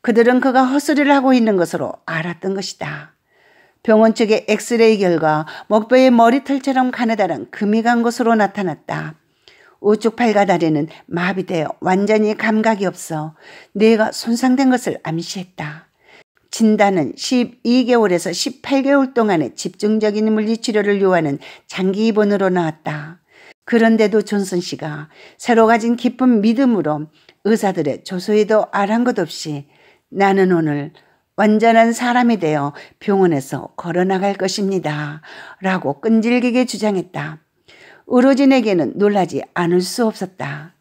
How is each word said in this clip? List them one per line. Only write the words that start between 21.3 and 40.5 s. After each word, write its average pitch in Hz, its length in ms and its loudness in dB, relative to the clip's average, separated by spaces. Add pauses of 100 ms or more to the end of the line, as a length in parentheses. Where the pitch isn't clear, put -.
장기 196 400 -2
입원으로 202 420 0
나왔다. 160 720 -6 (440)
그런데도 220 580 2
존슨 196 380 -4
씨가 151 480 -10 (280)
새로 226 300 4
가진 233 300 2
깊은 247 460 0
믿음으로 202 680 0 (340)
의사들의 185 640 -2
조소에도 208 640 0
아랑곳 220 480 -2
없이 151 480 -8 (440)
"나는 190 420 2
오늘 151 400 -2 (420)
완전한 226 580 4
사람이 240 460 0
되어 151 340 -2 (280)
병원에서 170 760 -2
걸어나갈 185 580 -2
것입니다." 170 880 -4 (380)
라고 185 400 -4
끈질기게 240 640 0
주장했다. 180 760 -6 (640)
의료진에게는 247 880 2
놀라지 190 480 0 (120)
않을 175 260 0
수 226 260 -2
없었다. 151 760 -8